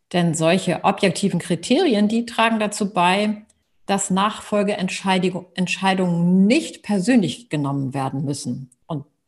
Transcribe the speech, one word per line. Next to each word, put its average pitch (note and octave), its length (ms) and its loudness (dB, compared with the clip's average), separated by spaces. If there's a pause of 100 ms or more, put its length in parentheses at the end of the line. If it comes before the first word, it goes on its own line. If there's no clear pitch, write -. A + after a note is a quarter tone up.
(140)
Denn E3+ 200 2
solche E3 520 0
objektiven F#3+ 540 0
Kriterien, G#3+ 680 2
die A#3 180 -2
tragen A3+ 340 0
dazu G#3 340 -2
bei, G3 500 0 (420)
dass G3 240 -2
Nachfolgeentscheidung-, F#3+ 1400 -2 (100)
Entscheidungen F#3 920 2
nicht C#4+ 380 0
persönlich G#3 680 0
genommen C#3 440 -2
werden C#3 320 -4
müssen. C#3 440 -6 (160)
Und D3 200 -8 (220)